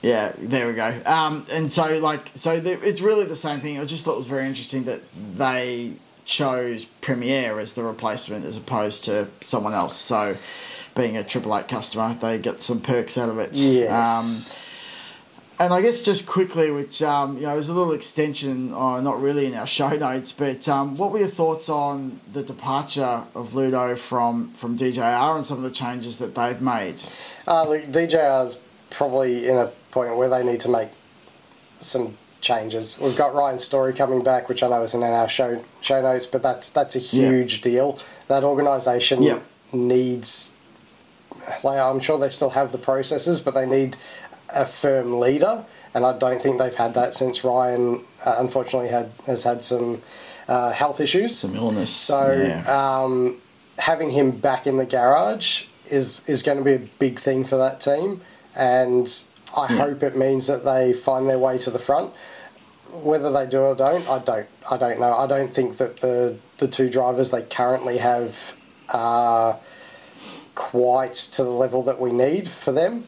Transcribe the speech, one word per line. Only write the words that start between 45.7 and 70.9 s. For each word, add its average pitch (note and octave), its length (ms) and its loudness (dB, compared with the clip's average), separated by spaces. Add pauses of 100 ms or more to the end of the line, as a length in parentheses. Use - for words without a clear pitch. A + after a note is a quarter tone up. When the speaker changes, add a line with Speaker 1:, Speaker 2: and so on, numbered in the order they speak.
Speaker 2:
and A#2+ 120 4
I B2+ 100 2
don't B2+ 240 0
think C3+ 180 0
they've B2+ 160 0
had A#2 200 0
that B2 200 2
since B2+ 300 -2
Ryan, B2 560 2 (240)
uh, A#2+ 140 2
unfortunately B2+ 500 -2
had, A#2 220 -2 (160)
has B2 180 -2
had A#2+ 200 0
some, A#2+ 360 -2 (480)
uh, B2 220 2
health C#3+ 300 0
issues. F#3+ 360 2
Speaker 1:
Some F#2+ 200 -4
illness. G#2+ 340 -2
Speaker 2:
So, C#3 420 2 (140)
Speaker 1:
Yeah. - 160 -2 (400)
Speaker 2:
um, B2+ 340 0 (420)
having D#3 320 0
him C3+ 200 4
back B2+ 360 0
in C3+ 120 2
the C3 80 0
garage D3 800 2 (260)
is, C3+ 360 -2
is C#3 160 0
gonna C#3 200 2
be C3+ 120 6
a C3 40 2 (200)
big B2+ 200 0
thing C3 260 0
for C3 120 0
that C3 240 2
team, F3+ 400 0 (360)
and B2 560 4 (440)
I C3 160 0
Speaker 1:
Yeah. A2+ 80 2
Speaker 2:
hope C#3+ 220 0
it C3 140 0
means C3 300 2
that B2+ 180 -2
they C3 300 4
find C3 340 0
their C3 100 2
way C3 200 2
to B2+ 120 -4
the A#2+ 80 -4
front. C#3 340 0 (920)
Whether D3 280 2
they C3+ 160 2
do C3 140 2
or C3+ 140 4
don't, D#3 340 2
I C3 100 0
don't, A2 280 -2 (240)
I B2+ 80 2
don't B2 220 0
know. A#2+ 140 4
I C3 120 2
don't C3+ 260 0
think B2+ 240 0
that B2 240 -2
the, B2 360 0 (220)
the C3+ 100 0
two C3 200 2
drivers B2 420 2
they A#2 120 -2
currently B2+ 560 0
have A#2+ 560 -2 (400)
are A#2 640 4 (960)
quite B2 600 2